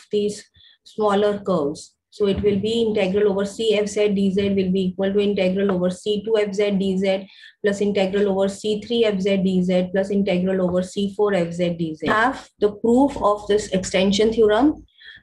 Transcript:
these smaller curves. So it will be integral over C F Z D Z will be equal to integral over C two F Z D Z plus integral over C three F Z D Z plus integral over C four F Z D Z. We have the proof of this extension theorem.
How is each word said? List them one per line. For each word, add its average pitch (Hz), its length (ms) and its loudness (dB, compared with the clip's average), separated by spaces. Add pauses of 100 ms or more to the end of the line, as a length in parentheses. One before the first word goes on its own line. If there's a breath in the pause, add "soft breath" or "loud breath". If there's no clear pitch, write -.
(120)
these 208 360 -4 (360 soft breath)
smaller 208 560 0
curves. 156 560 -4 (240)
So 208 80 0
it 196 160 0
will 202 160 2
be 226 220 0
integral 202 500 0
over 196 140 -2
C 214 340 -2
F 202 80 -2
Z 208 220 0
D 196 200 0
Z 196 200 0
will 190 240 0
be 190 140 0
equal 190 260 -2
to 208 80 2
integral 196 500 0
over 180 180 0
C 208 360 -4
two 220 120 0
F 202 160 0
Z 208 180 0
D 190 260 0
Z 190 320 -2 (340 loud breath)
plus 202 160 0
integral 202 540 0
over 196 160 0
C 208 320 -4
three 233 240 0
F 196 160 0
Z 196 160 0
D 185 260 0
Z 180 300 0
plus 196 180 -2
integral 190 540 0
over 180 180 0
C 202 320 -4
four 202 180 2
F 170 200 0
Z 175 260 -2
D 160 160 -4
Z. 151 120 -8
We - 40 2
have 233 380 0 (100)
the 208 140 2
proof 262 480 2
of 208 260 0
this 208 220 0
extension 196 640 2
theorem. 226 520 2 (380 loud breath)